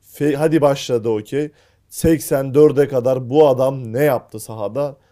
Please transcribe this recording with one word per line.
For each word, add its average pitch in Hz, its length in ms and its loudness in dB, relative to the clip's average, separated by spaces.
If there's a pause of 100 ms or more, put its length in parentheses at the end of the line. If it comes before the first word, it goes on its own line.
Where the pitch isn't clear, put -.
Fe-, 147 340 -4
hadi 156 260 0
başladı, 131 480 0
okey. 135 420 -4 (380)
Seksen 139 640 -2
dörde 143 340 4
kadar 127 420 -2
bu 147 180 4
adam 131 460 -2
ne 131 100 -2
yaptı 120 360 -2
sahada? 110 580 -8 (140)